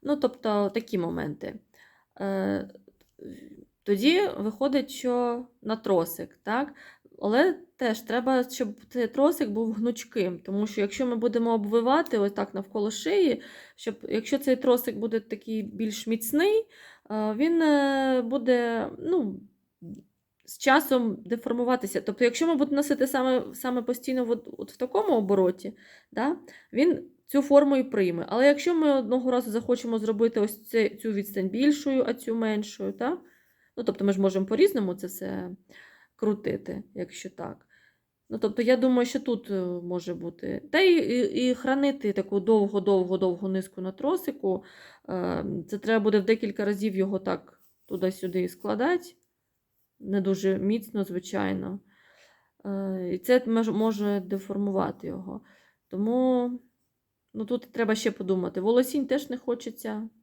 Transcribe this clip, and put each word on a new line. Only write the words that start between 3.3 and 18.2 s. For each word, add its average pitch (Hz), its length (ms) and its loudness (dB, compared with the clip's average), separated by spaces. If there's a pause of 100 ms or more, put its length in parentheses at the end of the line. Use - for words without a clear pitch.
тоді 285 460 4 (100)
виходить, 269 520 -2
що 247 560 -2 (160)
на 220 140 -4
тросик, 175 680 -2
так? 262 320 -2 (480)
Але 277 320 4 (220)
теж 226 240 -2
треба, 247 500 0
щоб 214 260 -6 (120)
цей 240 200 -2
тросик 285 420 2
був 220 220 -2
гнучким, 208 680 -2
тому 202 280 -2
що 214 140 -4
якщо 202 260 -2
ми 240 100 -2
будемо 233 380 2
обвивати 233 640 2
ось 202 140 0
так 202 220 -6
навколо 202 360 -4
шиї, 330 520 2 (340)
щоб, 220 180 -8 (140)
якщо 226 300 -2
цей 269 180 2
тросик 247 400 2
буде 220 240 -4
такий 220 420 -8
більш 214 440 -6
міцний, 285 520 2 (520)
е, 214 260 -2
він, 330 260 2
е, 269 600 4